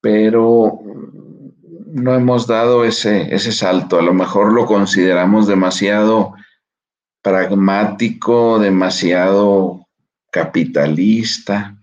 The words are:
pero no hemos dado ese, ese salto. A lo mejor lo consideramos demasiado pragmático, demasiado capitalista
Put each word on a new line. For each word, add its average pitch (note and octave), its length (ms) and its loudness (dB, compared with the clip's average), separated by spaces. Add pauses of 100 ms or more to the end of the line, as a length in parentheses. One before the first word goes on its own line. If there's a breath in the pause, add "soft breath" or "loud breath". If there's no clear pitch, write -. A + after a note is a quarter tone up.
pero A2 760 2 (1080)
no B2+ 280 -2
hemos B2 320 0
dado A#2+ 380 2
ese, G#2+ 480 -2
ese G2+ 180 -4
salto. F#2 480 0
A - 20 2
lo F2 120 2
mejor G2 400 0
lo A#2 120 2
consideramos G2 840 2
demasiado G2+ 840 0 (920 loud breath)
pragmático, G#2 1400 0
demasiado F#2+ 1300 0 (440)
capitalista F2 1500 -2